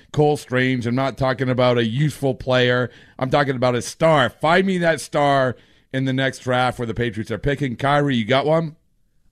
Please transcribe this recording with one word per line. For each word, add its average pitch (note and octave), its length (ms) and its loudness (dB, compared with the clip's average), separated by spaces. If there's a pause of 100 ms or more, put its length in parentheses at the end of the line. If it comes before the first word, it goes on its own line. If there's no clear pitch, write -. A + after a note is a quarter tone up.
(120)
Cole D3 240 2
Strange. B2+ 500 -2
I'm A#2+ 80 -2
not C3+ 220 -2
talking C3 320 -2
about B2 300 2
a A#2+ 60 2
useful C3 500 -2
player. B2 560 0 (280)
I'm C3 120 -4
talking C#3 260 0
about B2 180 0
a A#2+ 60 -2
star. D3+ 480 2
Find F3 380 0
me F#3 120 0
that E3 220 0
star C#3 560 0 (360)
in C3 120 -2
the C3 80 -2
next C3 280 -2
draft B2+ 380 0
where B2 80 -4
the A2 80 -4
Patriots A2+ 360 -4
are G#2+ 80 -4
picking. C#3 360 -4
Kyrie, C#3+ 420 0
you A2+ 100 -2
got C3 180 2
one? D#3+ 320 0 (560)